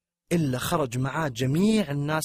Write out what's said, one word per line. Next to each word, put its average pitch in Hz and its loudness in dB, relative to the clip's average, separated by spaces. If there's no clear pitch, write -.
إلا 143 2
خرج 135 -2
معاه 139 -2
جميع 143 2
الناس 147 -2